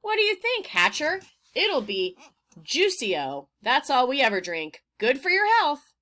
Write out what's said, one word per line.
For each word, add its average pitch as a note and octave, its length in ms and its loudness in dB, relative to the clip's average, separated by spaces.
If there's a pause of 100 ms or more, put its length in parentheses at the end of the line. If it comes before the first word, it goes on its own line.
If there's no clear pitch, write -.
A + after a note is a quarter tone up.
What G#4+ 160 -2
do G#4+ 60 2
you G#4 140 2
think, A#4 300 -4
Hatcher? D4+ 540 0 (340)
It'll F4 260 0
be F#3+ 360 -4 (460)
Juicio. D#3+ 840 -2 (140)
That's C4 280 0
all B3+ 160 4
we C4+ 160 -2
ever G#3+ 180 2
drink. D#3+ 420 -8 (160)
Good B3+ 220 0
for F#4 100 -4
your F#4+ 160 4 (120)
health. D4 440 0